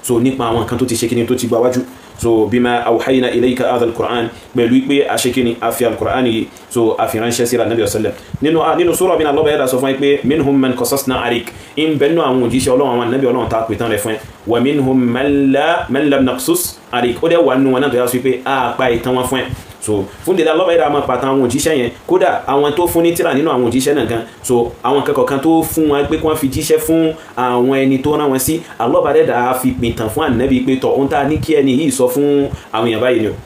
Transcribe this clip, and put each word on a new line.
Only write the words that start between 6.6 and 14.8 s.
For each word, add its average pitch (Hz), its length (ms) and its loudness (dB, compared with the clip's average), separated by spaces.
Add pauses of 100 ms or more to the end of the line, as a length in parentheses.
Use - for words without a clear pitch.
so, 113 280 2
a 113 100 0
fi 113 100 -4
ránṣẹ́ 120 280 -2
sí 120 100 -2
Ànábì - 20 0
sallallahu 113 240 0
alaihi - 0 -
wasallam. 107 300 -2 (300)
Nínú, 156 200 2
a, 151 140 0
nínú 170 180 2
sura 185 240 2
mi 160 60 0
náà, 151 60 0
Allah 151 140 0
bá 147 60 2
yára 143 160 0
sọ 131 120 -2
fún 135 120 0
ẹ 135 40 0
pé, 143 300 2
"منهم 139 360 2
من 131 120 0
قصصنا 123 420 -2
عليك." 117 380 -4 (240)
Ń 156 220 0
bẹ 139 100 2
nínú 165 140 2
àwọn 127 260 0
òjíṣẹ́ 127 240 0
Ọlọ́run, 135 220 2
àwọn 120 140 0
ànábì 135 180 0
Ọlọ́run 120 220 0
tá 113 100 0
a - 140 -2
pè 101 40 -2
tán 117 140 -2
rẹ̀ 104 80 0
fún 110 140 -4
ẹ. 107 60 -4 (300)
"ومنهم 131 480 2